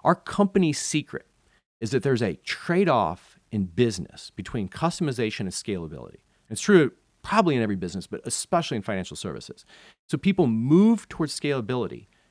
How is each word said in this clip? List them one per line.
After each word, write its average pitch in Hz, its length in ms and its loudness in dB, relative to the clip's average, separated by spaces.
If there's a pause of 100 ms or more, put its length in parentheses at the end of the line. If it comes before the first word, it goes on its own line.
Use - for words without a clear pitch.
our 170 140 4
company's 190 640 0
secret - 460 -6 (540)
is 113 100 -6
that 92 120 0
there's 127 200 2
a 95 140 -2
trade-off 135 1000 0 (140)
in 101 140 0
business 92 680 -2
between 98 340 -8
customization 135 720 -4
and 95 100 -6
scalability. 73 720 -8 (260)
It's 110 140 -8
true 170 300 6 (300)
probably 190 320 2
in 120 80 2
every 104 140 0
business, 90 300 -6
but - 200 -10
especially 151 520 -2
in 101 40 -6
financial 95 340 -6
services. - 480 -12 (440)
So - 80 -6
people 185 300 2
move 156 600 4
towards - 300 -6
scalability 123 680 -4 (240)